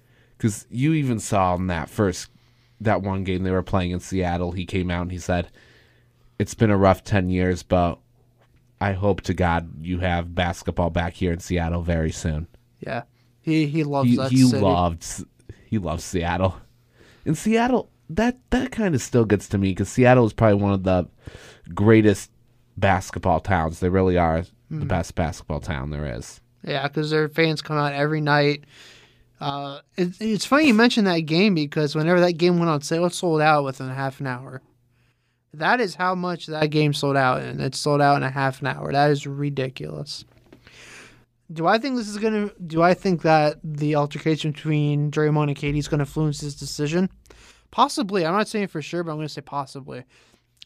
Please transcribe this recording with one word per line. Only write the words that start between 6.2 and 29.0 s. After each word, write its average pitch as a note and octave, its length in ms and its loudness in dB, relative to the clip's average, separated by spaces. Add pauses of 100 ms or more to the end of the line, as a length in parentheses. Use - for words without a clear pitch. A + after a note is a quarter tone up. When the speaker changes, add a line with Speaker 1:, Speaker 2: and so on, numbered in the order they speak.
Speaker 1:
"It's - 160 -4
been A2+ 160 4
a G2+ 80 4
rough F#2+ 280 4
ten F#2 240 0
years, F2+ 340 0
but F2+ 340 2 (840)
I G2+ 100 0
hope F#2+ 300 0
to - 120 -2
God E2+ 520 -2
you F2+ 140 -4
have F2 360 -2
basketball F2 540 -2
back E2+ 240 -2
here F2+ 180 -2
in E2+ 80 -4
Seattle E2+ 420 -4
very E2 300 -2
soon." D#2 360 -6 (340)
Speaker 2:
Yeah. B2 220 -10 (380)
He, D#3+ 260 0
he D3+ 180 -2
loves C#3 240 2
Speaker 1:
He, B2 80 4
Speaker 2:
that C3 140 -2
Speaker 1:
he C3 120 6
Speaker 2:
city. B2+ 180 6
Speaker 1:
loved F2 420 2
S-, - 200 -12 (420)
he A2 120 -2
loves E2+ 260 -4
Seattle. F2+ 540 -2 (680)
And D#3 120 0
Seattle, A3+ 520 0 (200)
that, A3+ 280 0 (120)
that B3+ 220 0
kinda F#3+ 280 0
still - 260 2
gets G2+ 240 2
to G#2 80 0
me G2 160 0
'cause F#2+ 140 -4
Seattle B2 380 6
is G#2 80 -2
probably G#2 280 4
one G2+ 120 2
of F#2+ 100 -2
the F#2 240 2 (640)
greatest G#2 560 6 (460)
basketball F#2+ 640 0
towns. E2 400 0
They F#2 100 0
really F#2 280 2
are E2 240 2
the - 60 -8 (280)
Speaker 2:
Mm-hmm. D2 120 -6
Speaker 1:
best F2 280 -4
basketball D2+ 460 -6
town C#2+ 300 -8
there D2 260 -8
is. - 240 -16 (220)
Speaker 2:
Yeah, C#3 260 -4
'cause D3+ 220 -6
their D#3 180 0
fans D#3+ 320 0
come D#3 160 -6
out D3 160 0
every D3+ 260 0
night. D3 460 2 (760)